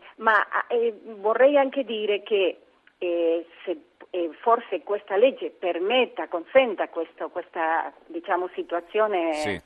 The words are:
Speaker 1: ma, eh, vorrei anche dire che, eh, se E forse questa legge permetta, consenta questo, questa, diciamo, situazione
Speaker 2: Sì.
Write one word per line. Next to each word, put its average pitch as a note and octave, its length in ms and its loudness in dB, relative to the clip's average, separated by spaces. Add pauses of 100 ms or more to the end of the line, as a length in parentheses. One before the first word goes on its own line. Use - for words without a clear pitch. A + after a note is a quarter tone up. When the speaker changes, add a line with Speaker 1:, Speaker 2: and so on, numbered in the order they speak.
(160)
Speaker 1:
ma, A3 300 2 (220)
eh, A#3 260 0 (220)
vorrei A3+ 400 4
anche C#4 260 2
dire G#3 400 -4
che, G3 360 0 (400)
eh, E3+ 480 -2 (180)
se F3 120 -6 (340)
E E3+ 200 -4 (100)
forse A#3 420 2
questa G3+ 340 -4
legge G#3 340 2
permetta, F#3 800 -2
consenta F3+ 600 2
questo, E3 400 -8
questa, D#3+ 640 -2 (140)
diciamo, F3 480 -4
situazione F3 800 -2
Speaker 2:
Sì. D3 300 -4